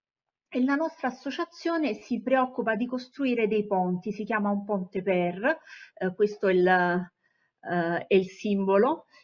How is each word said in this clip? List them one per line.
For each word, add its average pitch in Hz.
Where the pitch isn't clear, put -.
E 247
la 277
nostra 311
associazione 302
si 214
preoccupa 254
di 226
costruire 247
dei 208
ponti, 185
si 214
chiama 208
Un 202
Ponte 196
Per, 180
eh, -
questo 208
è 185
il, 180
eh, 175
è -
il 190
simbolo, 202